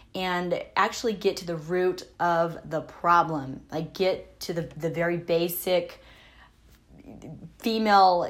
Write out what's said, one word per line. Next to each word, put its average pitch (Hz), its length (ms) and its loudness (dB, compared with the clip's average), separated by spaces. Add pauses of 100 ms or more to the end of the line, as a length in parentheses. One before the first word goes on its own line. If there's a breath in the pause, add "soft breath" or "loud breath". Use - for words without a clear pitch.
(160 loud breath)
and 180 440 -2 (140)
actually 220 380 0
get 185 240 -2
to 175 100 -12
the 170 80 -4
root 180 480 -2 (160)
of 170 400 0 (100)
the 151 120 -4
problem, 160 800 0 (100)
like, 160 240 -6
get - 460 -2
to - 120 -8
the, 165 100 -2 (140)
the 156 140 -4
very 170 280 0
basic 175 840 -2 (1600 loud breath)
female 202 720 4